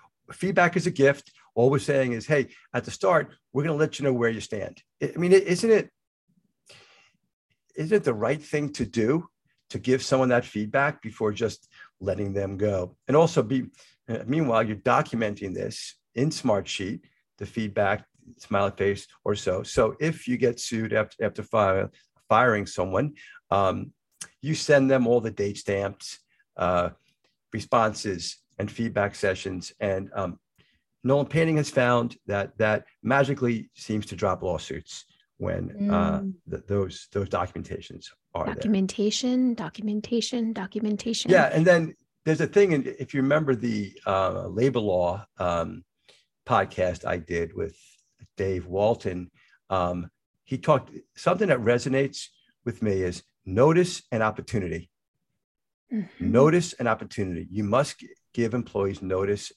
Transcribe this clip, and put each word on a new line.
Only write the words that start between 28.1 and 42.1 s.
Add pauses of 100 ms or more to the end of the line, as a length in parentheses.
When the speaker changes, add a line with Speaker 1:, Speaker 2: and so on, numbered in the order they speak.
Speaker 1:
and
feedback
sessions.
And,
um, (640)
Nolan
Painting
has
found (100)
that
that (180)
magically
seems
to
drop
lawsuits (340)
when, (200)
uh,
Speaker 2:
Mm. (160)
Speaker 1:
th-,
those,
those
documentations (280)
are
there.
Speaker 2:
Documentation,
documentation,
documentation.
Speaker 1:
Yeah,
and
then (300)